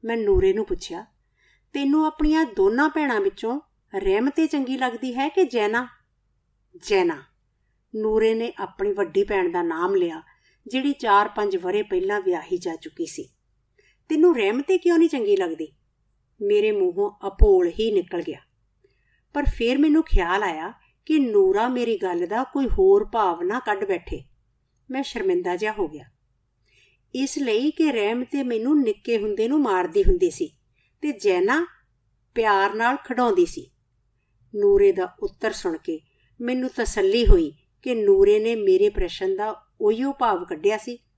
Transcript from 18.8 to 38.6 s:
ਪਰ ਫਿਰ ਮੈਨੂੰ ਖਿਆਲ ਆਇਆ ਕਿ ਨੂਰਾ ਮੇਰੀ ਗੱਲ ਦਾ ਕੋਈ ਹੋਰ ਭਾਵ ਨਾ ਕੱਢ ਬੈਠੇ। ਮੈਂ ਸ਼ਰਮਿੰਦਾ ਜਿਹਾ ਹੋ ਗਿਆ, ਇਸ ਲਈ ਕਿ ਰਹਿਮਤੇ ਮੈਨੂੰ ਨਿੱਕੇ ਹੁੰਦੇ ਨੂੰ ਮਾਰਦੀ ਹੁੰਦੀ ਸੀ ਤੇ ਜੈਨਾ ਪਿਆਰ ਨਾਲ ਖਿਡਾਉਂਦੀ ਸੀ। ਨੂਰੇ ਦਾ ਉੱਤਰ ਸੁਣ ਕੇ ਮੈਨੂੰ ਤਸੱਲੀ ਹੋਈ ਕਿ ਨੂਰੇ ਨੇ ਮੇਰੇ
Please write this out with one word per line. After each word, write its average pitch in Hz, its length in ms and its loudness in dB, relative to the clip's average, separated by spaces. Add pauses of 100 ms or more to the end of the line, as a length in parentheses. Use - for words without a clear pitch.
ਪਰ 285 100 -4
ਫਿਰ 247 340 0
ਮੈਨੂੰ 311 240 4
ਖਿਆਲ 185 400 2
ਆਇਆ 175 300 -6 (340)
ਕਿ 311 120 2
ਨੂਰਾ 208 500 2
ਮੇਰੀ 240 280 -2
ਗੱਲ 175 300 -4
ਦਾ 226 180 -4
ਕੋਈ 277 220 -4
ਹੋਰ 202 380 4
ਭਾਵ 180 380 -2
ਨਾ 202 160 -2
ਕੱਢ 208 260 -4
ਬੈਠੇ। 170 400 -6 (640)
ਮੈਂ 262 120 -6
ਸ਼ਰਮਿੰਦਾ 180 540 -2
ਜਿਹਾ 214 160 -4
ਹੋ 196 160 -6
ਗਿਆ, 151 160 -18 (1120)
ਇਸ 269 240 -6
ਲਈ 254 320 0
ਕਿ 302 220 0
ਰਹਿਮਤੇ 240 500 -2
ਮੈਨੂੰ 254 400 0
ਨਿੱਕੇ 226 360 -2
ਹੁੰਦੇ 214 300 -2
ਨੂੰ 294 120 2
ਮਾਰਦੀ 190 420 2
ਹੁੰਦੀ 180 280 4
ਸੀ - 200 -6 (500)
ਤੇ 392 120 -4
ਜੈਨਾ 208 540 0 (680)
ਪਿਆਰ 202 400 2
ਨਾਲ 240 220 0
ਖਿਡਾਉਂਦੀ 226 500 0
ਸੀ। - 240 -10 (840)
ਨੂਰੇ 392 380 4
ਦਾ 190 300 -6
ਉੱਤਰ 320 300 -4
ਸੁਣ 320 260 -6
ਕੇ 160 220 -8 (400)
ਮੈਨੂੰ 254 300 -4
ਤਸੱਲੀ 214 560 0
ਹੋਈ 165 260 6 (300)
ਕਿ 254 120 -4
ਨੂਰੇ 202 460 4
ਨੇ 226 140 -2
ਮੇਰੇ 202 340 4